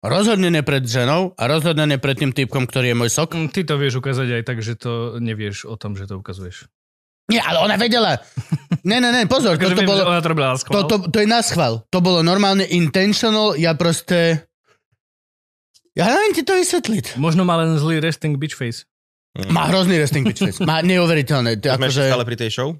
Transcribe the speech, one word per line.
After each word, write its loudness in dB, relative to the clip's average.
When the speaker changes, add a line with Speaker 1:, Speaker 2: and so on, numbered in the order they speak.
Speaker 1:
Rozhodne 2
ne 2
pred 0
ženou 0
a -6
rozhodne 0
ne 2
pred -2
tým -2
typkom, -2
ktorý 0
je 0
môj 0
sok. -2
Speaker 2:
Mm, -4
ty -4
to -4
vieš -2
ukázať -4
aj -4
tak, -6
že -6
to -8
nevieš -6
o -12
tom, -10
že -10
to -12
ukazuješ. -14
Speaker 1:
Nie, 2
ale -2
ona 2
vedela. 2
Speaker 2:
<laughs> -14
Speaker 1:
Ne, 0
ne, 2
ne, 2
pozor, 2
Speaker 2:
Akože 0
Speaker 1:
toto 0
Speaker 2:
viem, 2
Speaker 1:
bolo, 2
Speaker 2:
že 2
ona 2
to -2
robila 0
na 0
schvál. -4
Speaker 1:
toto, 2
to -2
je 4
na 4
schvál. 0
To 0
bolo 4
normálne 4
intentional, 2
ja 2
proste... 0
Ja 0
neviem 2
ti 0
to -2
vysvetliť. 0
Speaker 2:
Možno 2
má 2
len 2
zlý 0
resting -2
bitch -6
face. -6
Speaker 3:
Mm. -8
Speaker 1:
Má 2
hrozný 2
resting 2
bitch -2
face. -4
Má 0
neuveriteľné. 2
To 0
Speaker 3:
Sme 0
Speaker 1:
akože 0
Speaker 3:
ešte 2
stále 0
pri -4
tej -4
show? -4